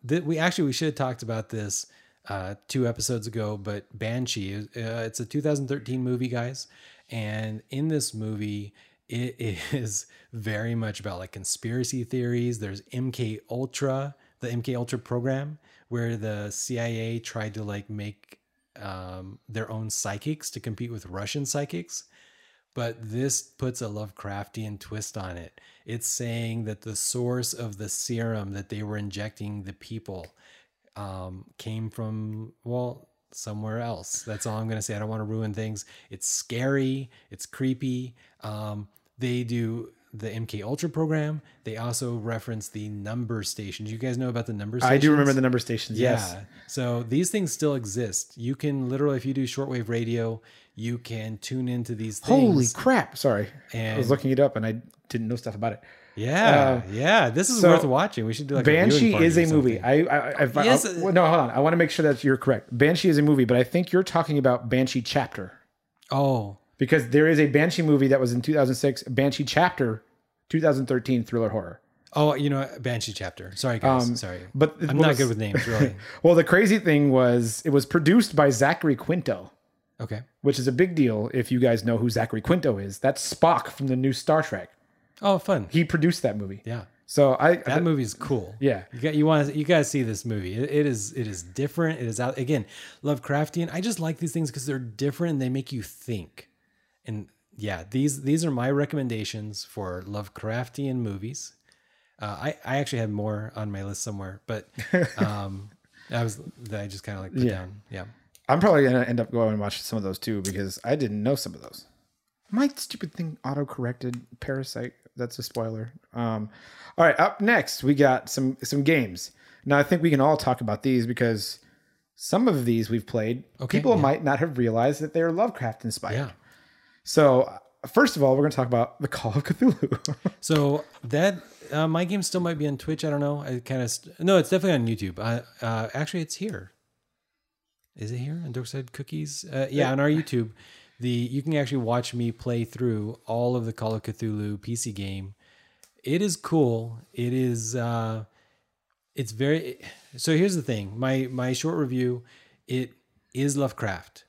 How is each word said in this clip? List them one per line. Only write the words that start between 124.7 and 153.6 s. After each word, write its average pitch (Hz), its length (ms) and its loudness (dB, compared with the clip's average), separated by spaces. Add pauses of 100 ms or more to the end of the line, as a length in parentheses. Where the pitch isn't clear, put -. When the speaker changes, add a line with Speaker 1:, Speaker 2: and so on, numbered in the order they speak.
Speaker 2:
that 151 120 -6
they're 165 180 2
Lovecraft 170 520 -2
inspired. 92 300 -6
Speaker 1:
Yeah. 131 160 -4 (760)
Speaker 2:
So, 135 380 6
uh, 92 160 -4 (280)
first 254 300 4
of 147 60 2
all, 135 140 6
we're 143 60 4
gonna 143 120 2
talk 127 140 2
about 123 320 0
the 143 80 -2
Call - 260 -4
of 143 100 0
Cthulhu. - 720 2 (160)
<laughs> - 100 -10
Speaker 1:
So 147 440 2 (200)
that, 156 300 2 (380)
uh, 156 160 2
my 165 160 0
game 190 180 -2
still 180 180 -2
might 170 180 0
be 151 100 0
on 139 100 -2
Twitch. 156 260 -4
I 156 60 -2
don't 143 100 0
know. 143 200 0
I 127 200 -6
kinda 127 280 -4
st-, - 320 -10
no, 185 180 6
it's 156 120 2
definitely 185 300 4
on 113 60 0 (100)
YouTube. 92 220 -6
I, 117 240 -2 (220)
uh, 113 280 -2
actually, 151 300 -4
it's - 140 -8
here. 147 360 -10 (1200)
Is 107 160 -8
it 123 60 -6
here 147 260 -8
on 131 80 -8
Dorkside 127 400 -8
Cookies? 151 580 -10
Uh, 135 200 -2
yeah, 139 180 2
Speaker 2:
It 131 40 0
Speaker 1:
on 135 80 0
our 143 80 4
YouTube, 127 420 0 (500)
the, 123 80 -2
you 123 340 -2
can 156 140 -2
actually 143 220 0
watch 120 360 0
me 120 160 -2
play 117 340 -4
through 113 640 -4
all 120 300 0
of 117 100 -2
the 113 60 -4
Call 110 220 -4
of 107 80 -6
Cthulhu 104 580 -6
P 120 160 -6
C 113 160 -6
game. 98 420 -8 (720)
It 160 180 0
is 190 140 -2
cool. 117 640 0 (120)
It 123 200 -4
is, 120 420 -2
uh, 113 500 -4 (920)
it's 113 180 -8
very, 135 480 -2 (360)
so 160 200 2
here's 185 180 4
the 156 80 -2
thing. 107 360 -4
My, 131 320 0
my 127 220 -2
short 160 240 -2
review, 127 460 -2 (460)
it 127 240 -4 (420)
is 139 220 0
Lovecraft. 110 720 -4